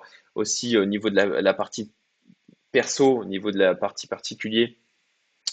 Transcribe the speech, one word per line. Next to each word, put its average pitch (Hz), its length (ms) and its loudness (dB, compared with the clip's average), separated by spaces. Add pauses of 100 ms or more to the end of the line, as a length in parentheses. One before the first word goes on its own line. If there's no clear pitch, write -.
(340)
aussi, 113 440 0
au 98 80 4
niveau 104 240 -2
de 98 60 -2
la, 95 260 2
la 95 100 4
partie 104 400 -8 (760)
perso, 131 480 2
au 98 80 -8
niveau 95 240 -4
de 98 80 -2
la 92 160 4
partie - 320 -6
particulier, 113 720 -4 (760)